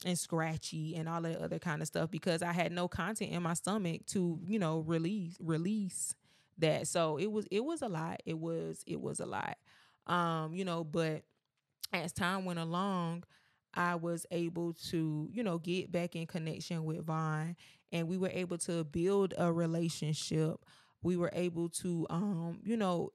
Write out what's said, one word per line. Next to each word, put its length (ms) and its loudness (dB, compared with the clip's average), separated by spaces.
and 140 2
scratchy 760 -2
and 120 -4
all 140 -2
that 180 -2
other 200 -2
kind 220 -2
of 60 -2
stuff 240 0
because 300 0
I 100 0
had 220 2
no 160 0
content 420 -2
in 100 0
my 120 0
stomach 540 0
to, 380 2
you 140 2
know, 200 2
release, 600 0
release 760 0
that. 300 4
So 300 2
it 140 0
was, 200 0
it 120 2
was 180 -4
a 60 -2
lot. 380 -4
It 120 -2
was, 480 -4
it 140 -4
was 220 -4
a 40 -4
lot. 320 -4
Um, 460 0
you 120 -2
know, 180 -2
but 400 0
as 220 -2
time 320 0
went 140 -2
along, 640 0
I 220 2
was 340 -2
able 440 0
to, 420 0
you 120 -2
know, 140 2
get 340 -2
back 240 0
in 120 -4
connection 580 -4
with 200 -2
Vaughn, 500 0
and 160 0
we 100 0
were 140 2
able 280 -2
to 240 0
build 540 4
a 140 6
relationship. 1120 2
We 160 2
were 160 2
able 360 0
to, 400 0
um, 540 0
you 140 2
know, 380 2